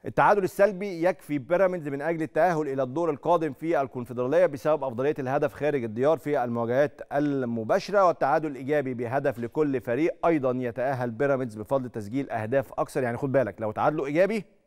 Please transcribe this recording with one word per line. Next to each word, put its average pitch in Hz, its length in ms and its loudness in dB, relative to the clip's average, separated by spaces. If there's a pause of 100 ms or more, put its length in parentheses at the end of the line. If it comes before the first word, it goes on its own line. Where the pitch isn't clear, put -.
التعادل 170 380 4
السلبي 190 600 0
يكفي 170 340 -2
بيراميدز 175 500 0
من 139 140 -6
أجل 160 200 -2
التأهل 156 460 2
إلى 135 160 -2
الدور 156 260 -2
القادم 156 440 0
في 160 280 -2
الكونفدرالية 127 640 0
بسبب 147 380 0
أفضلية 135 360 -2
الهدف 139 340 -2
خارج 143 300 0
الديار 123 340 2
في 143 260 -2
المواجهات 120 580 0 (120)
المباشرة، 143 920 0
والتعادل 156 460 2
الإيجابي 131 420 -2
بهدف 123 460 -2
لكل 131 420 0
فريق 143 440 -2
أيضا 139 320 2
يتأهل 123 540 -2
بيراميدز 127 440 0
بفضل 123 340 -2
تسجيل 117 400 -6
أهداف 117 440 -2
أكثر. 147 300 -2
يعني 120 140 -2
خد 135 140 -2
بالك، 113 300 0
لو 107 100 -2
تعادلوا 143 340 0
إيجابي 190 400 0 (220)